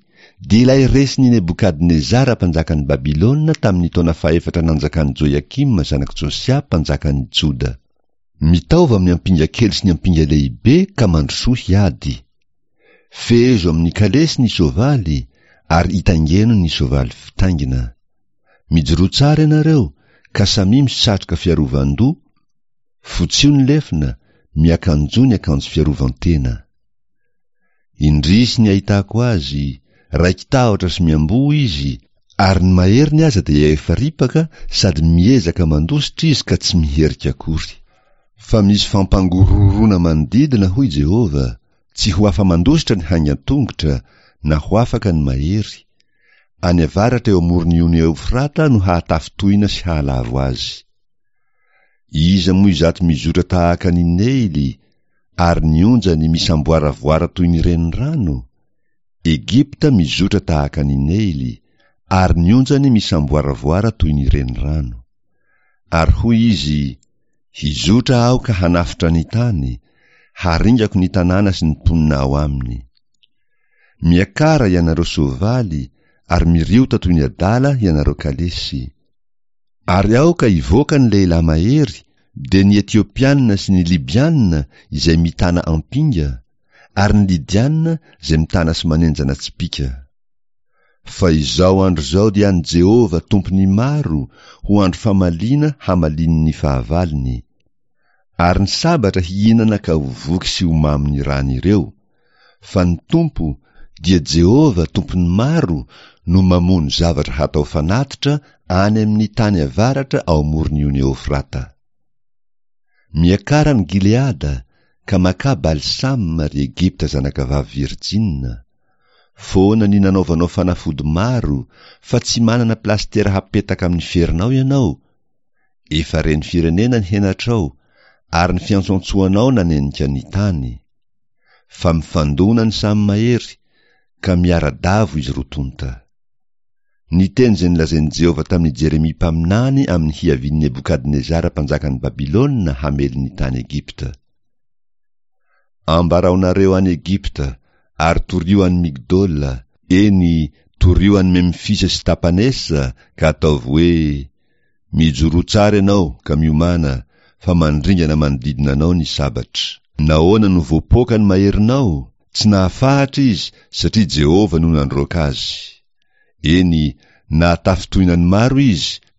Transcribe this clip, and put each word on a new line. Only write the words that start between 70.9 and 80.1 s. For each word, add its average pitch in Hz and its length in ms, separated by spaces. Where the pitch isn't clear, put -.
ny 92 120
tanàna 95 420
sy 87 120
ny 76 100
mponina 78 480
ao 67 120
aminy." 67 440
Miakara 107 680
ianareo 85 380
soavaly, 78 840
ary 85 160
miriota 87 540
toy 90 140
ny 76 100
adala 110 560
ianareo 76 360
kalesy. 73 680
Ary 101 280